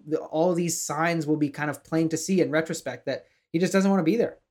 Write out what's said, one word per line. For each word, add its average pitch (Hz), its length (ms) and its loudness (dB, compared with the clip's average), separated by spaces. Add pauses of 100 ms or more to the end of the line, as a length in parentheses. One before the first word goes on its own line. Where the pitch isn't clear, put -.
the, 151 140 -2
all 170 340 0
these 170 260 -2
signs 160 460 -2
will 151 120 2
be 147 120 0
kind 147 220 -4
of - 120 -12
plain 165 260 0
to 156 80 -2
see 185 220 0
in 139 120 2
retrospect 151 560 -4
that - 180 -6 (260)
he 170 60 -2
just 180 160 2
doesn't 196 160 4
wanna 196 140 2
be 170 120 2
there. 220 220 -2 (140)